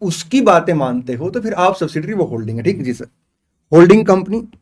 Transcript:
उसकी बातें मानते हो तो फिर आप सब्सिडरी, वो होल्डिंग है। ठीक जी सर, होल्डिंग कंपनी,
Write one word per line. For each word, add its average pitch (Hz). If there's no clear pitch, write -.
उसकी 208
बातें 214
मानते 127
हो 156
तो 240
फिर 214
आप 185
सब्सिडरी, 160
वो 190
होल्डिंग 113
है। 117
ठीक 175
जी 123
सर, -
होल्डिंग 180
कंपनी, 190